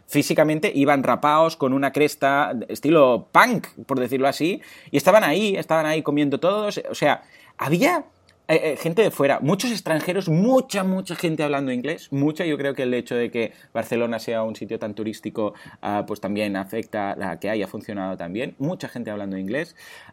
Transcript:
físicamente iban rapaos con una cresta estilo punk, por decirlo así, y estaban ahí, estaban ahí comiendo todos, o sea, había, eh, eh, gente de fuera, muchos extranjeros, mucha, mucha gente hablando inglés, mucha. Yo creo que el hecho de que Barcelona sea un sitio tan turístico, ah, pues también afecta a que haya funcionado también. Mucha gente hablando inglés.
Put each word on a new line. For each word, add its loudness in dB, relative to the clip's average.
físicamente 2
iban 4
rapaos 2
con 0
una 0
cresta 2
estilo 4
punk, 4
por 0
decirlo 0
así, -2
y 2
estaban 6
ahí, 2
estaban 0
ahí 0
comiendo 0
todos, -2
o -8
sea, 2
había, 0
eh, 4
eh, -2
gente 0
de 2
fuera, 2
muchos 0
extranjeros, -2
mucha, 2
mucha -4
gente -2
hablando -2
inglés, -6
mucha. 0
Yo 0
creo -2
que -4
el 0
hecho -4
de 0
que -2
Barcelona -2
sea -4
un -6
sitio -10
tan -8
turístico, -6
ah, -2
pues -8
también -2
afecta -6
a -8
que -4
haya -2
funcionado -8
también. -8
Mucha -6
gente -10
hablando -6
inglés. -6